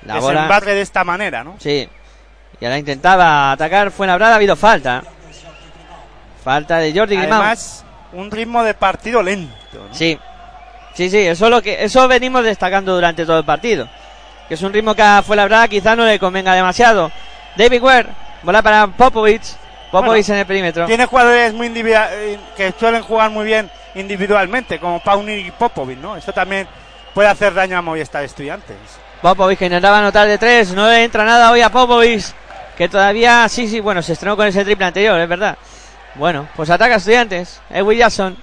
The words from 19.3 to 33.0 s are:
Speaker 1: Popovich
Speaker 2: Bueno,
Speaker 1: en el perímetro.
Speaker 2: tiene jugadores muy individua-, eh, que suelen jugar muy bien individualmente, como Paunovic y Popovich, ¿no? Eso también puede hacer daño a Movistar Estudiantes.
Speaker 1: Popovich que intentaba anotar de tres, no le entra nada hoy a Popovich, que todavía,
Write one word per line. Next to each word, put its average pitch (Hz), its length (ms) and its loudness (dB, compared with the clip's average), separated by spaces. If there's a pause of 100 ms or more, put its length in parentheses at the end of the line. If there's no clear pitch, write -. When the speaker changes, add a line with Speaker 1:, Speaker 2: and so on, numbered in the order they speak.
Speaker 1:
Popovich 214 380 2
Speaker 2:
Bueno, 208 60 -2
Speaker 1:
en 202 80 0
el 196 40 -2
perímetro. 175 420 -4
Speaker 2:
tiene 233 180 0
jugadores 240 480 2
muy 233 140 -6
individua-, 226 440 0
eh, 208 260 -8 (200)
que 190 200 -4
suelen 226 240 0
jugar 220 280 0
muy 214 160 -6
bien 220 260 -2 (240)
individualmente, 196 840 -4
como 175 220 -6
Paunovic 202 480 -4
y 175 40 -16
Popovich, 131 480 -6
¿no? 190 180 -14
Eso 196 160 -12
también 190 340 -6 (460)
puede 202 160 2
hacer 196 240 0
daño 185 240 -2
a 175 40 -4
Movistar 156 440 -8
Estudiantes. 143 500 -14 (460)
Speaker 1:
Popovich 190 360 2
que 185 100 -2
intentaba 190 320 4
anotar 208 280 2
de 208 100 2
tres, 226 360 2
no 202 160 0
le 233 160 4
entra 226 180 -2
nada 233 280 6
hoy 240 100 4
a 220 80 4
Popovich, 240 560 2 (520)
que 175 120 -2
todavía, 226 580 2